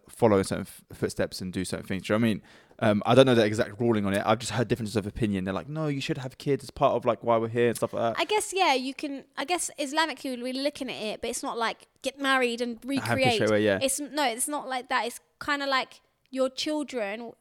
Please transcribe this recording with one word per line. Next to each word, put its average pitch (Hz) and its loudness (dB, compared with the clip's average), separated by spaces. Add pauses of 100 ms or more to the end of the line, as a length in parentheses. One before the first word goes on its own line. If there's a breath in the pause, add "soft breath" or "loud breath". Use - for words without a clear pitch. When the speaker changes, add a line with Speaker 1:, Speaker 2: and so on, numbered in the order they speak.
Speaker 1:
follow 101 6
certain 90 -4
f-, - -20 (100)
footsteps - -4
and 92 -8
do 92 -2
certain 87 -8
things, 92 -6
do 104 -2
you 107 2
know 120 2
what 113 4
I 104 2
mean? - -8 (380 soft breath)
Um, 104 2
I 120 6
don't 131 10
know 127 6
the 113 6
exact 107 -2
ruling 110 2
on 98 2
it. 101 2
I've 113 2
just 113 -8
heard 110 0
differences 110 -2
of 101 0
opinion. 101 -2
They're 95 -2
like, 90 -6
"No, 151 -4
you 139 -4
should 147 -4
have 131 -12
kids. 139 -2
It's - -16
part 127 2
of, 120 -2
like, 113 0
why 117 4
we're 113 2
here," 120 2
and 110 0
stuff - -2
like 110 0
that. - -4
Speaker 2:
I 349 2
guess, 415 -2
yeah, 349 2
you 262 -4
can, 277 -8 (120)
I 277 -4
guess 349 -2 (120)
Islamically, 285 -2
we're 254 -6
looking 269 -4
at 151 -8
it, 214 -6
but 233 -6
it's - -6
not 262 -6
like, 220 -4 (140)
"Get 269 -8
married 262 2
and 240 -4
Speaker 1:
Have 220 -20
kids 269 -4
Speaker 2:
recreate." 247 4
Speaker 1:
straight 107 2
away, 107 4
yeah. 98 4
Speaker 2:
It's, 269 0
no, 285 -2
it's 240 -2
not 294 -6
like 254 -6
that. 247 0
It's 233 -8 (260)
kinda 285 -2
like 262 -2 (300)
your 262 0
children, 240 -6